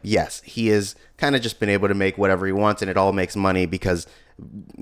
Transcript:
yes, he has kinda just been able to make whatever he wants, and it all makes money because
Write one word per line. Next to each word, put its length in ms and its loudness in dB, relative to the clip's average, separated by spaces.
yes, 420 -2
he 240 -4
has 280 0
kinda 220 0
just 220 -6
been 80 0
able 180 2
to 80 2
make 240 0
whatever 280 2
he 60 -2
wants, 300 2
and 80 -4
it 60 0
all 160 4
makes 240 -2
money 300 2
because 420 -2